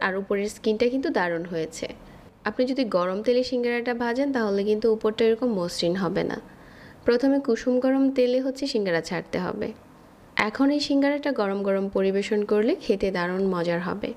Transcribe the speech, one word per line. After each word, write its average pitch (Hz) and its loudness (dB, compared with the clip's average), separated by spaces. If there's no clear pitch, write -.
আর 196 0
উপরের 202 -2
স্কিনটা 220 0
কিন্তু 269 -2
দারুণ 175 0
হয়েছে। 165 -6
আপনি 220 0
যদি 262 0
গরম 185 0
তেলে 247 2
সিঙ্গারাটা 240 -2
ভাজেন 240 0
তাহলে 208 0
কিন্তু 214 2
উপরটা 220 0
এরকম 226 2
মসৃণ 175 0
হবে 185 -2
না। - -4
প্রথমে 269 4
কুসুম 247 0
গরম 269 2
তেলে 247 2
হচ্ছে 262 -4
সিঙ্গারা 190 0
ছাড়তে 170 -6
হবে। 180 -4
এখন 214 2
এই 294 2
সিঙ্গারাটা 285 2
গরম 202 -2
গরম 196 0
পরিবেশন 196 0
করলে 214 2
খেতে 202 0
দারুণ 180 -2
মজার 170 0
হবে। 175 -4